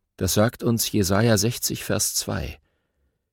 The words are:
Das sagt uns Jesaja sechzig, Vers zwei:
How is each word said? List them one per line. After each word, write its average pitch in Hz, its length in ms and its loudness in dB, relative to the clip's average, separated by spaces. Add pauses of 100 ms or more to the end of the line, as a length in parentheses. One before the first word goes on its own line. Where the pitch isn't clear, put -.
(160)
Das 95 200 -2
sagt 107 280 2
uns 117 280 0
Jesaja 104 460 4
sechzig, 110 460 -2
Vers - 320 -2
zwei: 78 440 -6 (720)